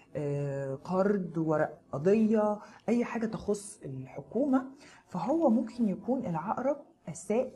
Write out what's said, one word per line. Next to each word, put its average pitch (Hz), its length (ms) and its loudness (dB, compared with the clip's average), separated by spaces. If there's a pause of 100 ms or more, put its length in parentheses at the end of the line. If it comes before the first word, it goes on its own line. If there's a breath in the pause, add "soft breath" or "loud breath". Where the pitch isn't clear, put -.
(160 loud breath)
آه، 143 600 -4
قرض، 185 640 0
ورق 156 440 2 (100)
قضية، 208 680 4 (300 loud breath)
أي 240 160 2
حاجة 226 200 -4
تخص - 600 -4
الحكومة، 160 800 -2 (420 loud breath)
فهو 269 420 2
ممكن 226 400 2
يكون 226 360 -2
العقرب 214 520 -2 (320)
أساء 220 460 -4